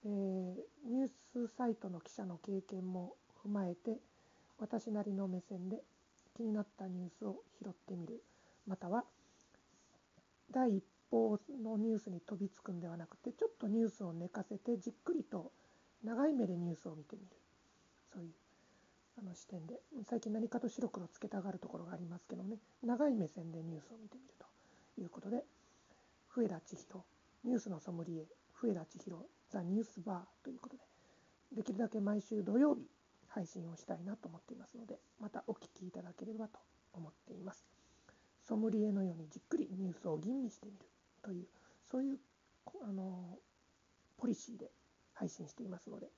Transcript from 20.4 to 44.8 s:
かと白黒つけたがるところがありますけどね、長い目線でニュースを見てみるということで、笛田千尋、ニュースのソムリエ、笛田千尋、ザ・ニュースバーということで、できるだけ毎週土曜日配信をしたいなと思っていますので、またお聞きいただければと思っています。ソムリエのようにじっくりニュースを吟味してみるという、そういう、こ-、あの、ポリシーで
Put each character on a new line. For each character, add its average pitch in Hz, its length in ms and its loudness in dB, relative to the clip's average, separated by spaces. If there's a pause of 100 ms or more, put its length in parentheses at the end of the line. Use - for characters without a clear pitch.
か 240 100 0
と 240 100 2
白 214 200 0
黒 175 180 -4
つ - 120 -16
け - 80 -4
た 196 140 0
が 190 100 0
る 185 80 -2
と - 80 -8
こ 170 120 -4
ろ 170 60 -6
が 175 80 -6
あ 175 40 -6
り 175 80 -4
ま 170 140 -6
す - 80 -20
け - 80 -6
ど 185 80 -4
ね、 208 140 -2 (260)
長 247 260 6
い 254 60 8
目 190 120 6
線 165 240 -6
で 160 120 -6
ニ 165 120 -4
ュ 156 40 -6
ー - 20 -18
ス - 120 -18
を 226 40 -18
見 220 120 -16
て 254 80 -18
み - 100 -18
る - 120 -20
と - 640 -14
い 180 40 -4
う 175 40 -8
こ - 120 -12
と 190 80 -6
で、 240 140 2 (840)
笛 233 180 4
田 175 140 0
千 - 140 -12
尋、 - 280 -14 (400)
ニ 240 100 4
ュ - 20 6
ー 226 40 6
ス - 100 -6
の 170 100 -2
ソ - 120 -6
ム 170 140 -2
リ 170 120 -4
エ、 156 80 -6 (280)
笛 226 200 2
田 165 120 -2
千 - 140 -16
尋、 175 260 -10 (240)
ザ・ 202 120 -2
ニ 180 160 4
ュ 226 40 4
ー - 20 2
ス - 180 -8
バ 185 240 -4 (160)
ー - 20 -20
と - 60 -6
い 254 60 -6
う 247 40 -12
こ - 100 -10
と - 80 -16
で、 - 60 -20 (680)
で 226 100 0
き 240 100 0
る 190 60 -2
だ 233 100 4
け 220 100 0
毎 202 220 4
週 208 220 0
土 202 140 4
曜 285 180 10
日 - 60 -4 (460)
配 190 180 -4
信 170 240 -8
を 165 60 -8
し - 100 -16
た - 100 -2
い 170 80 -8
な 196 120 -6
と 185 120 -12
思 165 100 -12
っ - 40 -16
て - 120 -14
い 233 40 -12
ま - 100 -14
す - 100 -18
の 233 80 -14
で、 - 140 -10 (200)
ま 214 100 -6
た - 180 -8
お - 60 0
聞 - 140 -10 (120)
き 185 80 -8
い 180 40 -8
た 180 100 -8
だ 175 160 -10
け - 80 -8
れ 220 80 -6
ば 220 140 -4
と - 120 -14 (340)
思 165 160 -8
っ - 20 -20 (160)
て - 60 -12
い - 100 -10
ま 185 100 -8
す。 - 120 -20 (800)
ソ 226 120 0
ム 220 140 6
リ 214 140 6
エ 214 80 6
の 196 120 6
よ 185 100 2
う - 20 -4
に 165 140 -8
じ - 100 -14
っ - 100 -20
く 339 80 4
り 302 140 2
ニ 190 160 0
ュ 175 40 0
ー - 80 -2
ス - 80 -2
を 156 100 2
吟 240 260 0
味 220 80 -2
し - 100 -18
て 208 60 -12
み 202 60 -14
る 196 120 -20 (400)
と 202 60 -6
い 180 100 -4
う、 185 40 -10 (440)
そ 254 100 2
う 262 40 2
い 269 100 2
う、 269 60 -4 (440)
こ-、 - 240 -12
あ 202 40 -4
の、 185 480 -4 (800)
ポ 247 100 0
リ 247 80 4
シ - 160 -12
ー 220 60 -10
で - 120 -10 (440)